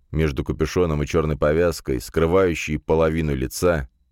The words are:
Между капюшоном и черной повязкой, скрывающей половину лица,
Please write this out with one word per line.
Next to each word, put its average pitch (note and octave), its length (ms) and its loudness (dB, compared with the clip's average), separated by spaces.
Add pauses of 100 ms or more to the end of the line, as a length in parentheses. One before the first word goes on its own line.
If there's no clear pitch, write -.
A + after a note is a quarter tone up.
(100)
Между D2+ 340 -2
капюшоном D#2 580 0
и C2+ 40 -2
черной D#2 300 0
повязкой, D#2 640 0
скрывающей E2 800 0
половину D#2+ 560 0
лица, C2+ 540 -2 (240)